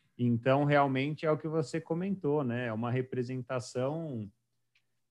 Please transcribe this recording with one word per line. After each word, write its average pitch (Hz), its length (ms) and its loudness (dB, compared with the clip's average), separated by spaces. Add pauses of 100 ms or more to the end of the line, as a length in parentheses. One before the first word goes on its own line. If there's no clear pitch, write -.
(180)
então, 123 480 4
realmente, 143 600 2
é 156 60 4
o 151 60 2
que - 100 -8
você 156 340 -2
comentou, 170 600 -2
né, 120 240 -2
é 113 60 -2
uma 117 180 -2
representação, 127 1400 -4 (800)